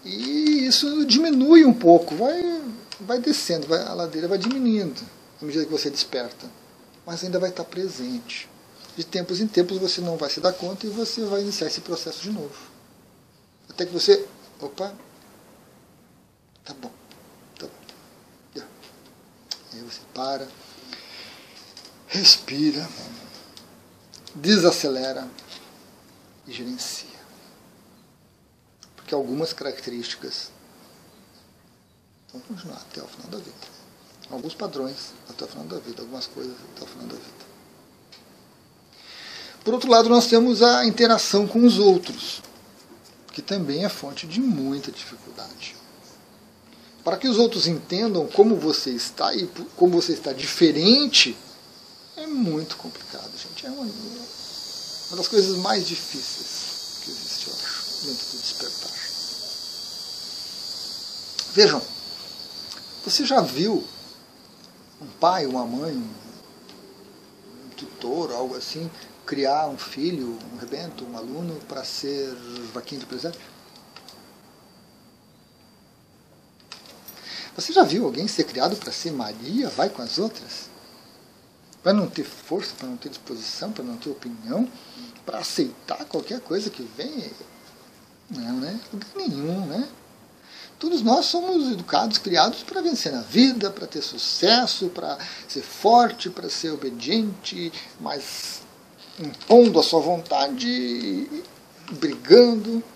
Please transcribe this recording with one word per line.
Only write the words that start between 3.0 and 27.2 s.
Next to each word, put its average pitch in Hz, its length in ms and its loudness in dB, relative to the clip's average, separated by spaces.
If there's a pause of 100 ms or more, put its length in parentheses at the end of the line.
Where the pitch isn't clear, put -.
vai 226 180 -2
descendo, 180 480 0
vai, 160 160 0
a - 100 -8
ladeira 170 360 -4
vai 196 100 0
diminuindo 214 640 0 (400)
à 151 40 -12
medida 151 200 -2
que 156 80 -6
você 147 180 -2
desperta. 123 600 -6 (540)
Mas 170 200 -8
ainda 180 140 -2
vai 180 120 0
estar 175 140 -8
presente. 190 840 -8 (480)
De 170 80 -8
tempos 180 360 -4
em 220 60 2
tempos 185 320 2
você 180 220 -2
não 170 160 -2
vai 147 140 -4
se 156 100 -4
dar 185 120 4
conta 185 340 -8
e 208 40 -6
você 220 340 -4
vai 202 180 0
iniciar 202 240 -4
esse - 140 -6
processo - 400 -8
de 196 100 -10
novo. 151 260 -8 (1200)
Até 180 80 -2
que 175 60 -10
você, 262 340 6 (340)
opa, 190 320 -8 (1700)
tá - 100 -18
bom, - 160 -18 (680)
tá - 100 -16
bom. - 60 -16 (840)
Já. - 100 -16 (1080)
Aí 113 100 -16
você 120 180 -16 (120)
para, 131 360 -6 (1600)
respira, 151 800 2 (1500)
desacelera 139 960 2 (1200)
e 127 40 -16
gerencia. - 680 -10 (1800)